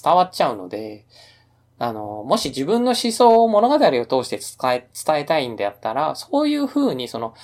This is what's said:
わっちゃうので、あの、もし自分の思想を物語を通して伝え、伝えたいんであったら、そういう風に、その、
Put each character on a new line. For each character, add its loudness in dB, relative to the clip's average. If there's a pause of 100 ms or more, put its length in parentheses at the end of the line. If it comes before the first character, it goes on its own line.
わ 4
っ 0
ち -2
ゃ 0
う -8
の -14
で、 -12 (760)
あ -4
の、 -10
も 2
し -4
自 -6
分 0
の 0
思 -2
想 6
を 4
物 4
語 4
を 2
通 0
し -8
て -6
伝 -4
え、 -6 (160)
伝 0
え -8
た 0
い -4
ん -10
で -4
あ -2
っ -20
た -4
ら、 -2
そ -4
う 0
い 0
う -2
風 0
に、 -8
そ -10
の、 -8